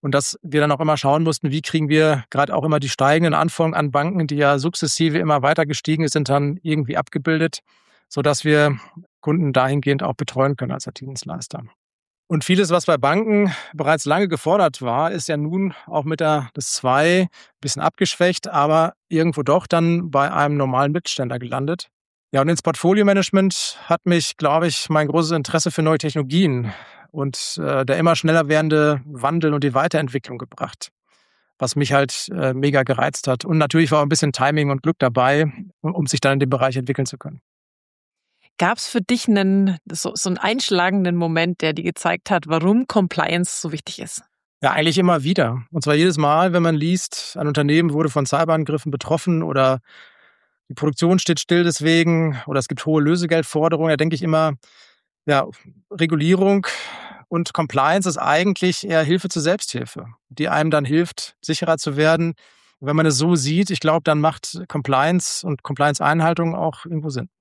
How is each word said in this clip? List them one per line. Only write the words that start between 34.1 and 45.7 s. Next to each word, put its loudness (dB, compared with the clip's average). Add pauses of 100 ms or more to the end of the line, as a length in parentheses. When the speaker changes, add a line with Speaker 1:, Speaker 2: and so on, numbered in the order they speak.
Speaker 1:
Timing 0
und -2
Glück 0
dabei, 2 (300)
um, -4
um -2
sich -4
dann 4
in 0
dem 2
Bereich 0
entwickeln -2
zu -12
können. -16 (1160)
Speaker 2:
Gab's 0
für -2
dich -2
'nen, 2 (140)
so, -6
so -6
'n -2
einschlagenden 0
Moment, -2
der 0
dir -6
gezeigt -4
hat, 2
warum 2
Compliance -2
so -6
wichtig -12
ist? -12 (400)
Speaker 1:
Ja, 2
eigentlich 0
immer 4
wieder. 0